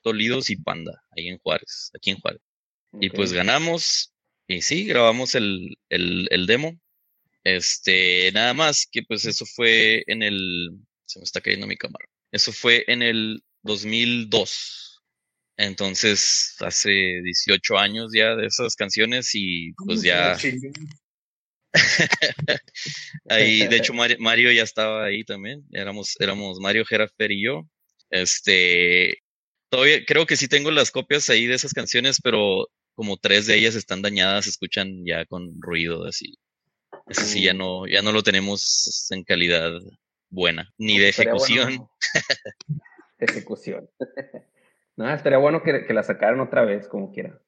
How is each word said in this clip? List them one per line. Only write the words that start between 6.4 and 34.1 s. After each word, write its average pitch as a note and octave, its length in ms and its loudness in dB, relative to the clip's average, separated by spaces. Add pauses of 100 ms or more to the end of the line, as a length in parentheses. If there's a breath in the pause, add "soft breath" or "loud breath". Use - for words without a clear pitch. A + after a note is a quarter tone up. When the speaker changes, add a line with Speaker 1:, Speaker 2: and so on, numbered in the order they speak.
Speaker 1:
demo. D3+ 320 0 (680)
Este, F#2 880 2
nada A#2 220 2
más D3 360 0
que, A#2 120 -6
pues, A2 220 -6
eso A2+ 220 -4
fue A2+ 600 2
en A2 160 -4
el, F#2 480 -2 (360)
se - 140 -16
me F#2 40 -14
está G2 160 -6
cayendo G2+ 260 -2
mi G2+ 100 -8
cámara. - 300 -14 (260)
Eso A2 200 0
fue A#2 360 2
en A#2+ 140 0
el A2+ 400 -2 (200)
dos G#2 220 -6
mil A#2 440 -2
dos. - 760 -4 (540)
Entonces, G2+ 1040 0
hace - 300 -2 (340)
dieciocho F#2+ 540 0
años G#2+ 360 -2
ya A2 220 2
de G#2+ 100 -2
esas A#2 300 -2
canciones A2+ 580 -2
y, F2 380 -4
pues, - 40 -16 (100)
Speaker 3:
¿Cómo - 140 0
se F2 80 2
la F2 240 4
Speaker 1:
ya. F2 40 -2
Speaker 3:
chingaron? C#3 520 -8 (840)
Speaker 1:
<laughs> - 880 0 (680 loud breath)
Ahí, A2 400 4
de A#2 80 4
hecho, A2+ 180 2
Mari-, A#2+ 240 0
Mario A#2 340 4
ya A#2 100 6
estaba A2 420 -2
ahí G#2 200 -4
también. G#2+ 480 -12
Éramos, G2 480 -6
éramos G2 400 -4
Mario, G#2 240 2
Jera, G#2+ 320 0
Fer G#2 160 -2
y G2+ 120 -2
yo. D3 180 -2 (480)
Este, F2+ 1080 4 (520)
todavía C3+ 360 4
creo D#3 200 2
que D#3 100 0
sí C3+ 120 0
tengo D3 220 2
las D3 200 2
copias C#3+ 400 -2
ahí A#2 160 4
de B2 80 2
esas C3+ 180 -4
canciones, B2 500 0
pero G#2 460 0 (260)
como G#2 240 -6
tres G#2 280 2
de A2 100 4
ellas A2+ 180 4
están G2 280 -6
dañadas, G2 420 0